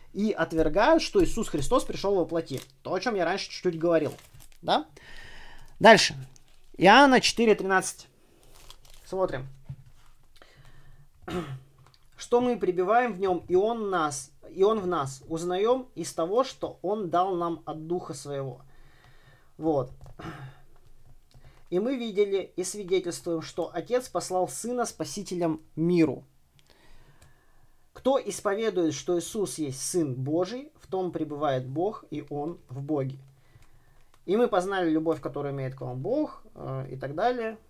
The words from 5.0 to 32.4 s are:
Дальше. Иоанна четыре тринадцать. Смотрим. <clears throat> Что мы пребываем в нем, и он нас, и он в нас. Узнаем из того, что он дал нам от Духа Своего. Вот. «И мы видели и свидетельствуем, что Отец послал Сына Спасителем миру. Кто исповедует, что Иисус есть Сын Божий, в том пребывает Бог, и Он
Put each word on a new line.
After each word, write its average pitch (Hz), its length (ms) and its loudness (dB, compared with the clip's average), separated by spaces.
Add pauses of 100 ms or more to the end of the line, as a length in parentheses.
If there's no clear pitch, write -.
Дальше. 196 360 10 (640)
Иоанна 247 440 10
четыре 220 340 4
тринадцать. 185 520 0 (1000)
Смотрим. 151 420 -2 (1800)
<clears throat> 165 80 -8 (840)
Что - 260 0
мы 247 160 0
пребываем 190 560 2
в 180 60 -10
нем, 185 280 0
и 175 80 2
он 214 340 2
нас, 156 420 -2 (200)
и 185 120 0
он 220 160 4
в 185 80 -4
нас. 147 400 -2
Узнаем 180 680 -2
из 165 180 -10
того, 185 300 0
что - 380 -10
он 196 280 -2
дал 180 260 0
нам 170 300 -4
от 156 220 -10
Духа 175 260 -4
Своего. 139 480 -8 (960)
Вот. 151 340 0 (1800)
«И 175 100 0
мы 254 180 0
видели 202 580 -2
и 180 80 -4
свидетельствуем, 175 800 -4
что - 320 -6
Отец 240 360 -4
послал 180 380 -2
Сына 240 380 -4
Спасителем 175 760 -4 (140)
миру. 165 480 2 (1700)
Кто 269 260 2
исповедует, 196 720 -2
что 175 260 -2
Иисус 190 380 -4
есть 139 240 -6
Сын 151 340 -2
Божий, 185 600 -4
в - 120 -20
том 185 240 -4
пребывает 147 560 -2
Бог, 175 420 -4
и 143 200 -8
Он 147 300 -8 (100)